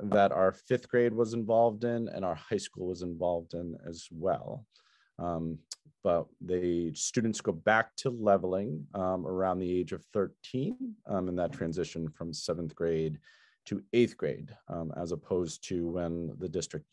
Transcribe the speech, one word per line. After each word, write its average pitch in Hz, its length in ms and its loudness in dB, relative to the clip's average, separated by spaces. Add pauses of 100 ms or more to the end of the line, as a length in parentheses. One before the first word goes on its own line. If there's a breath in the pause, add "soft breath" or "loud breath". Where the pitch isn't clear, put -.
that 101 280 6
our 92 220 6
fifth - 340 -2
grade 120 260 4
was 113 200 2
involved 113 500 4
in 117 240 0
and 95 180 -4
our 85 100 0
high 101 220 -4
school 98 300 -6
was 90 160 -4
involved 87 500 0
in 85 240 -6 (100)
as 82 220 -12
well. 87 560 -2 (540 soft breath)
Um, 82 400 -2 (440)
but 85 240 2 (120)
the 87 540 0
students 113 480 -2
go 104 100 0
back 104 460 2
to - 140 -2
leveling, 104 840 2
um, 92 320 0
around 92 320 0
the 92 220 0
age 82 120 -2
of 90 220 -8
thirteen, 202 840 -4 (120)
um, 92 200 0
in 90 100 -2
that 87 140 0
transition 82 580 -4
from 82 220 -8
seventh 80 440 -4
grade 80 420 0 (480 soft breath)
to 98 160 -4 (100)
eighth 120 240 4
grade, - 400 -6 (120)
um, 82 300 -6
as 85 140 -4
opposed 85 580 -4
to 87 200 -2
when 85 480 -4
the 92 100 -6
district 80 460 -6